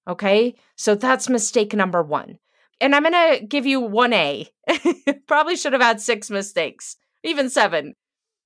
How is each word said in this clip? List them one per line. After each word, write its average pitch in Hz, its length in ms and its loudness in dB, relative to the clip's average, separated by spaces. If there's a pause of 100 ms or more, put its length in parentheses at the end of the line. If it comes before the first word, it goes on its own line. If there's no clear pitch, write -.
Okay? 208 480 2 (200)
So - 180 2
that's 254 340 0
mistake 226 460 0
number 185 300 0
one. 143 340 -6 (440)
And 277 140 2
I'm 294 80 2
gonna 330 380 4
give 233 240 -4
you 269 140 0
one 240 340 0
A. 147 360 -2 (180)
<laughs> 294 600 -2
Probably 302 280 2
should 277 180 -4
have 254 80 2
had 226 200 2
six 214 280 -4
mistakes, 196 680 -6 (260)
even 285 260 -2
seven. 165 440 0 (520)